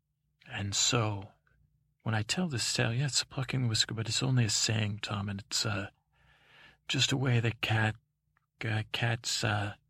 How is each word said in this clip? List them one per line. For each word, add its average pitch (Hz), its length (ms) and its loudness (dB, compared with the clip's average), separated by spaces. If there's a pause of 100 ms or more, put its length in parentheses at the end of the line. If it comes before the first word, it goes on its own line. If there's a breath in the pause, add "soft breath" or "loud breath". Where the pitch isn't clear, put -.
(500)
And 101 240 -4
so, 107 560 0 (720)
when 110 120 0
I 110 60 2
tell 180 260 -2
this 131 240 -2
tale, 120 220 0
yeah, 131 120 0
it's - 160 0
a - 40 -8
plucking 131 380 -4
the 120 40 2
whisker, 113 260 0
but 110 140 -4
it's 117 160 0
only 127 220 4
a 104 40 0
saying, 107 520 0
Tom, 101 260 -4
and 101 140 -6
it's, - 240 -2
uh, 101 220 -2 (1000 loud breath)
just - 240 2
a 139 60 2
way 127 240 4
that 113 180 0
cat, 110 360 2 (680)
uh, 110 200 -2 (100)
cats, 117 500 0
uh, 104 300 0 (160)